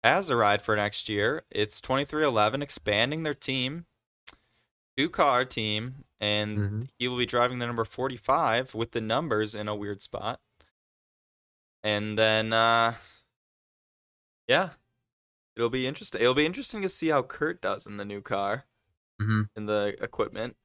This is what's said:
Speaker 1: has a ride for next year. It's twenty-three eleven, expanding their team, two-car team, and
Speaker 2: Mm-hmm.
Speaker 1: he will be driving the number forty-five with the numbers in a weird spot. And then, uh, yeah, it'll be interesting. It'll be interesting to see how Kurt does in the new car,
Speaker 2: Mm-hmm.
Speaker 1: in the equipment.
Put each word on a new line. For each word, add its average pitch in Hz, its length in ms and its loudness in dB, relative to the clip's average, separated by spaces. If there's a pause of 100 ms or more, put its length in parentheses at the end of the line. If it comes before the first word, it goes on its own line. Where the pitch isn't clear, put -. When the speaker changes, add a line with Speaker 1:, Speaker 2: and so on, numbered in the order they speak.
Speaker 1:
has 165 260 4
a 123 60 2
ride 104 260 4
for 107 140 0
next 104 320 -2
year. 107 420 0
It's - 300 -2
twenty-three 143 440 -2
eleven, 117 380 2
expanding 127 600 -2
their 151 120 -4
team, 131 520 -6 (1120)
two-car 139 480 4
team, 113 580 -4 (160)
and 104 380 0
Speaker 2:
Mm-hmm. 104 240 -2 (160)
Speaker 1:
he 123 100 -2
will 123 100 -4
be 123 80 2
driving 123 320 2
the 120 80 -4
number 117 200 -2
forty-five 131 880 0
with 113 180 -4
the 120 80 -2
numbers 110 540 0
in 104 120 -6
a 107 80 -2
weird 101 280 -6
spot. 107 380 -8 (1400)
And 107 360 0
then, 110 340 4
uh, 117 420 4 (1500)
yeah, 165 240 2 (840)
it'll 117 140 0
be 127 160 -2
interesting. 139 340 -6
It'll 123 140 6
be 151 120 4
interesting 226 360 -6
to 185 80 -2
see - 180 2
how 143 140 4
Kurt 160 400 -4
does 98 240 -2
in 104 100 -12
the 101 80 -8
new 101 160 -8
car, 101 440 -2 (560)
Speaker 2:
Mm-hmm. 107 220 2 (140)
Speaker 1:
in 107 100 -8
the 104 360 0
equipment. 110 640 -6